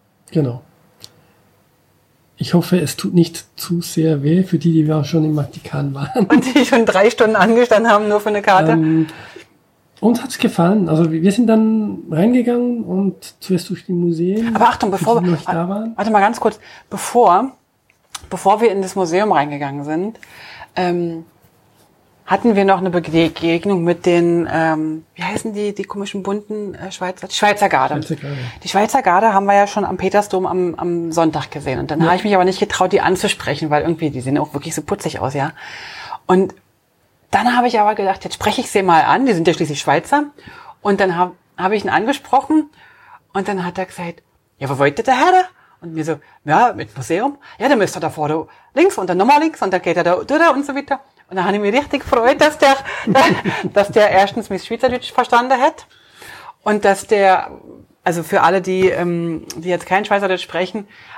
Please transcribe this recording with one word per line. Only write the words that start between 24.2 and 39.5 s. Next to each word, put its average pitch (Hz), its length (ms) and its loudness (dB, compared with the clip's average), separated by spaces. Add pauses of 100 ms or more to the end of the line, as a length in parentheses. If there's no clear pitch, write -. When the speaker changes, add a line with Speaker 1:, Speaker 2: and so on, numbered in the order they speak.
Speaker 2:
ähm, 156 520 -2 (120)
wie 170 80 -12
heißen 214 280 -6
die, 202 220 -6
die 202 80 -10
komischen 196 400 -10
bunten, 208 520 -8
äh, 190 180 -14
Schweizer, 185 340 -10
die - 80 -12
Schweizer 208 340 2
Garde. 135 280 2
Speaker 1:
Schweizer 151 200 -6
Garde. 143 200 -10 (260)
Speaker 2:
Die - 60 -12
Schweizer 220 340 0
Garde 196 320 2
haben 196 120 2
wir 202 80 4
ja 202 120 6
schon 202 180 -4
am 180 120 -4
Petersdom 185 500 -2
am, 180 300 -2
am 170 340 -4
Sonntag 160 400 0
gesehen. 139 300 -6
Und 139 100 -6
dann 156 100 -2
Speaker 1:
Ja. 165 60 4
Speaker 2:
habe 175 100 4
ich 185 80 -4
mich 208 100 0
aber 185 100 4
nicht 185 160 0
getraut, 185 320 0
die 196 80 2
anzusprechen, 165 720 -2
weil 147 120 2
irgendwie, 160 280 -2
die 127 100 -8
sehen 131 180 -2
auch 147 160 -4
wirklich 151 220 -8
so 156 60 -6
putzig - 360 -6
aus, 131 160 -4
ja. 147 180 -4 (720)
Und 190 280 2 (800)
dann 240 240 0
habe 247 100 2
ich 240 140 0
aber 208 160 2
gedacht, 190 260 -4
jetzt 180 120 -10
spreche - 260 -2
ich 233 100 -8
sie 202 140 0
mal 165 180 4
an, 196 240 2
die 254 60 2
sind 165 160 2
ja 170 60 2